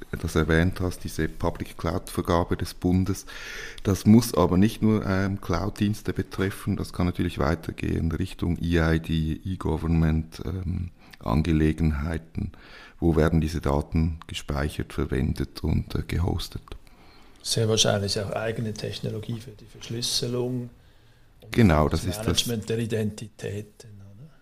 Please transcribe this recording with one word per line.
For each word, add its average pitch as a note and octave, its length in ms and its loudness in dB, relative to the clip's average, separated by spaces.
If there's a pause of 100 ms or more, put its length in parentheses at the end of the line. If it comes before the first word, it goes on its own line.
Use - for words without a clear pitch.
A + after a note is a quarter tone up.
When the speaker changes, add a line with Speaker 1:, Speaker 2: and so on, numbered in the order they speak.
(220)
Speaker 1:
das E2 140 -2
erwähnt E2 440 4
hast, F2+ 220 -4
diese D#2 260 -2
Public - 480 -4
Cloud-Vergabe F2 800 0
des - 180 -6
Bundes. F#2 520 0 (560)
Das - 240 2
muss A2+ 260 8
aber F2 240 4
nicht G#2 260 4
nur, G#2+ 220 2
ähm, G2 360 0
Cloud-Dienste G2+ 720 -2
betreffen, F#2+ 640 -2
das - 160 -6
kann F2+ 140 0
natürlich F2 340 -2
weitergehen E2 720 0
Richtung E2+ 500 -2
E E2 160 2
I E2 220 4
D, D#2+ 440 -2
E-Government, D#2+ 1000 0
ähm, F2 460 -6 (280)
Angelegenheiten. D#2 1300 0 (480)
Wo E2 160 4
werden D#2+ 240 6
diese D#2 200 -2
Daten D#2 680 0
gespeichert, - 640 -4
verwendet - 720 -2
und, - 320 0
äh, - 100 -2
gehostet? - 560 -4 (800)
Speaker 2:
Sehr - 280 0
wahrscheinlich G#2+ 500 2
auch G2 120 -6
eigene A2 420 -4
Technologie A2 680 -6
für G#2+ 120 -16
die G#2+ 120 -20
Verschlüsselung A#2+ 1040 -4 (720)
und - 120 -12
Speaker 1:
Genau, D#2 360 8
Speaker 2:
das D#2+ 140 0
Speaker 1:
das F2+ 80 -2
ist - 80 -4
das - 80 -4
Speaker 2:
Management A2 420 -2
der A2+ 120 -2
Identitäten, G#2+ 1160 -6
oder? G2+ 320 -20 (140)